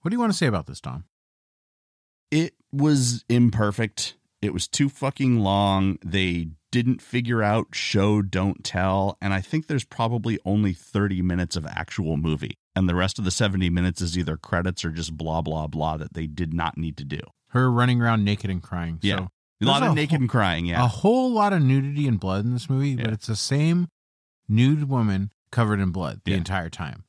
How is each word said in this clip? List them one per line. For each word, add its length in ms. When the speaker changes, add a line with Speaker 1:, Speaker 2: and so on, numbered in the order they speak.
Speaker 1:
What 80
do 60
you 40
wanna 140
say 140
about 180
this, 160
Tom? 220
Speaker 2:
It 220
was 580
imperfect. 840
It 120
was 140
too 220
fucking 520
long. 640
They 460
didn't 300
figure 420
out 300
show, 480
don't 420
tell. 580
And 120
I 80
think 260
there's 160
probably 640
only 280
thirty 480
minutes 340
of 100
actual 520
movie. 380
And 120
the 80
rest 240
of 60
the 60
seventy 380
minutes 320
is 160
either 200
credits 480
or 60
just 260
blah, 240
blah, 260
blah 300
that 160
they 140
did 260
not 240
need 200
to 80
do. 140
Speaker 1:
Her 200
running 320
around 220
naked 260
and 140
crying. 380
Speaker 2:
Yeah. 160
Speaker 1:
So 100
Speaker 2:
A 40
lot 160
Speaker 1:
there's 100
Speaker 2:
of 0
Speaker 1:
a 40
Speaker 2:
naked 160
Speaker 1:
whole, 100
Speaker 2:
and 80
crying, 360
yeah. 180
Speaker 1:
a 40
whole 440
lot 220
of 80
nudity 460
and 120
blood 260
in 80
this 160
movie, 260
but 120
Speaker 2:
Yeah. 60
Speaker 1:
it's 140
the 80
same 540
nude 420
woman 420
covered 300
in 100
blood 320
the 80
Speaker 2:
Yeah. 60
Speaker 1:
entire 320
time. 400